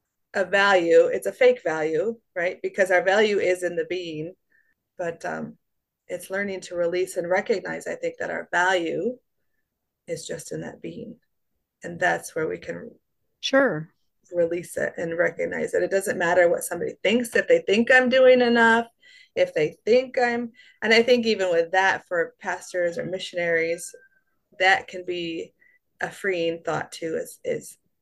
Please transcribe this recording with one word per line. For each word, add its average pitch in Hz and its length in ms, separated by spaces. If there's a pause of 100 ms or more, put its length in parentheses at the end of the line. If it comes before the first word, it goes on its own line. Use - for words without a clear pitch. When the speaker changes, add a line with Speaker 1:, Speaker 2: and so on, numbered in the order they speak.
(340)
Speaker 1:
a 196 100
value. 180 640
It's - 200
a 196 60
fake 247 320
value, 160 560 (160)
right? 180 260
Because 190 300
our 180 100
value 202 380
is 180 240
in 175 100
the 160 120
being. 170 480 (600)
But, 170 280
um, 160 340 (480)
it's 180 240
learning 196 300
to 175 160
release 175 400
and 170 120
recognize, 180 600
I 170 80
think, 170 220
that 170 120
our 165 220
value 180 640 (880)
is 165 180
just - 280
in 160 80
that - 200
being. - 360 (640)
And 175 160
that's 170 380
where 160 100
we 175 120
can 170 340 (480)
Speaker 2:
Sure. 214 520 (400)
Speaker 1:
release 170 440
it - 200
and 165 220
recognize 170 540
that 180 100
it 180 80
doesn't 190 280
matter 175 300
what 175 140
somebody - 300 (100)
thinks, 233 320
if 196 140
they 170 100
think 208 320
I'm 254 180
doing 254 320
enough, 233 460 (480)
if 180 180
they 156 320
think 247 320
I'm, 240 360 (280)
and 220 140
I 233 80
think 233 240
even 190 240
with 165 220
that 190 340
for 165 340
pastors 180 580
or - 60
missionaries, 170 880 (680)
that 190 260
can 180 180
be 175 480 (480)
a 170 100
freeing 165 540
thought - 280
too, 160 240
is, - 280
is - 340 (240)